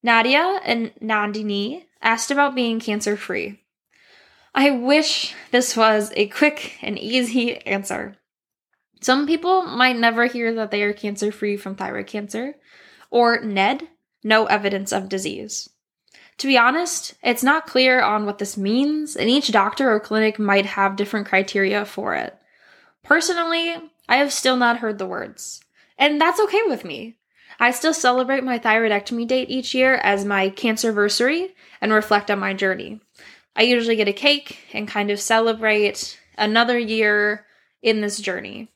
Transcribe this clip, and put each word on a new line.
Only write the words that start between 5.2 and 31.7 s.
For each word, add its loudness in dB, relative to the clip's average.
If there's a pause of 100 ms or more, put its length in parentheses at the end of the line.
this 0
was 2
a 2
quick 0
and -8
easy -2
answer. -6 (840)
Some 2
people 2
might 0
never 2
hear -2
that -4
they 0
are 0
cancer-free -4
from -10
thyroid -8
cancer, -8 (560)
or 4
ned, 0 (380)
no 4
evidence 0
of -4
disease. -8 (680)
To -4
be 6
honest, 2 (100)
it's 0
not 2
clear 4
on 0
what -6
this -6
means, 0
and 0
each 2
doctor 2
or 2
clinic 0
might 2
have -2
different -4
criteria 0
for -6
it. -6 (680)
Personally, 0 (360)
I 4
have 2
still 2
not 2
heard -4
the -6
words, -12 (360)
and 2
that's 2
okay 2
with -2
me. -12 (440)
I 4
still 0
celebrate 0
my -2
thyroidectomy 0
date -2
each -4
year 4
as 0
my 0
cancerversary 0 (280)